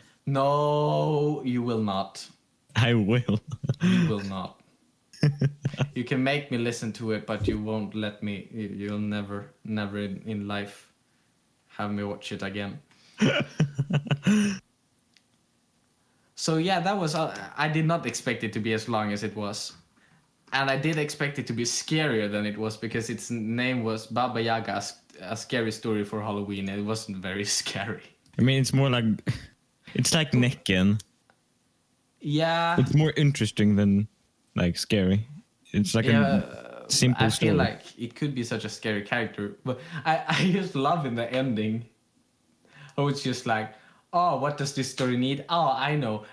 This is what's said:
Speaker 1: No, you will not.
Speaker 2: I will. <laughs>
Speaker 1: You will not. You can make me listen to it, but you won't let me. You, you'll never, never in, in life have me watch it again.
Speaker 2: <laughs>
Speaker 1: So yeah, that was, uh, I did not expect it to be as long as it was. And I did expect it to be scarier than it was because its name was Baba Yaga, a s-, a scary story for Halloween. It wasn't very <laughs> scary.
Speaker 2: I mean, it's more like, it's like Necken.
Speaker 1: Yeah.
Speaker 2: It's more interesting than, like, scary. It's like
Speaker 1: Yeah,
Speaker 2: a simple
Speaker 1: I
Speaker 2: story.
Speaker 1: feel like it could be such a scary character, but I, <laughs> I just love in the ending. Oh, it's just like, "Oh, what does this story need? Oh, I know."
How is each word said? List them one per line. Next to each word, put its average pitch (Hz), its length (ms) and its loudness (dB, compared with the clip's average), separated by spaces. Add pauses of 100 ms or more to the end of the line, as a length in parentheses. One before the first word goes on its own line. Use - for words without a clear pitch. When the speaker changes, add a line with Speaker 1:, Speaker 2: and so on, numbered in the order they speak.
(260)
Speaker 1:
No, 147 1160 2
you 123 180 0
will 117 220 0
not. 98 420 -2 (520)
Speaker 2:
I 117 160 6
will. 110 460 4 (220)
<laughs> - 220 -2
Speaker 1:
You 180 240 6
will 101 160 0
not. 95 380 -8 (1300)
You 123 120 -4
can 131 180 0
make 139 280 0
me 123 60 0
listen 117 360 -2
to 110 180 -4
it, 104 160 -4
but 104 200 -2
you 107 140 0
won't 107 320 -4
let 107 300 -6
me. 101 300 -6
You, 110 140 -6 (140)
you'll 104 180 -4 (180)
never, 101 340 -8 (140)
never 104 340 -4
in, 98 260 -6
in 104 220 -6
life 104 400 -8 (880)
have 104 140 -4
me 101 120 -2
watch 101 280 -8
it 98 120 -6
again. 98 360 -6 (400)
Speaker 2:
<laughs> 196 1400 0 (1800)
Speaker 1:
So 160 220 0
yeah, 180 220 2
that 190 180 0
was, 156 160 0
uh, 139 240 -2 (180)
I 151 120 0
did 156 180 2
not 165 220 2
expect 113 360 -4
it 107 100 -2
to 117 60 -4
be 110 140 0
as 110 160 -2
long 107 240 0
as 104 100 -4
it 101 120 -6
was. 104 380 -6 (800)
And 135 180 2
I 135 60 2
did 156 200 0
expect 147 400 -2
it 117 100 -4
to 123 60 -2
be 117 120 -2
scarier 120 680 0
than 104 160 -2
it 104 100 -6
was 110 200 -4
because 120 340 -4
its - 180 -8
name 120 540 -2
was 110 240 -4
Baba 117 340 0
Yaga, 110 320 -2
a 101 40 -2
s-, - 240 -8 (200)
a 107 160 -8
scary 113 340 -2
story 107 320 -2
for 104 160 -4
Halloween. 101 480 -4
It 101 160 -4
wasn't 107 340 -4
very 95 280 -6
<laughs> - 140 0
scary. 98 420 -6 (380)
Speaker 2:
I - 20 2
mean, 135 180 4
it's 127 140 2
more 135 160 4
like, 120 160 2 (880)
it's - 220 2
like 156 160 2
Necken. 104 680 4 (1200)
Speaker 1:
Yeah. 165 580 2
Speaker 2:
It's - 160 4
more 151 220 6
interesting 110 580 4
than, 101 320 4 (480)
like, 87 220 2
scary. 101 500 2 (460)
It's 104 200 2
like 113 120 2
Speaker 1:
Yeah, 110 360 4 (440)
Speaker 2:
a - 60 -8
simple 127 340 4
Speaker 1:
I 123 40 4
Speaker 2:
story. 110 220 2
Speaker 1:
feel 101 60 6
like 117 260 0 (160)
it 117 160 -8
could 147 180 -2
be 123 100 -2
such 110 220 -4
a 107 40 -8
scary 104 340 -4
character, 104 600 -4
but 127 160 -4 (260)
I, 160 200 2
<laughs> - 20 -4
I 160 240 4
just 185 240 0
love 143 300 0
in 117 80 -4
the 117 180 -4
ending. 117 540 0 (1120)
Oh, 143 100 2
it's 135 160 -2
just 127 220 -4
like, 110 280 -2 (380)
"Oh, 175 260 4
what 143 200 -2
does 139 180 -4
this 131 160 -2
story 127 240 0
need? 135 320 0
Oh, 165 260 2
I 139 220 0
know." 110 380 -2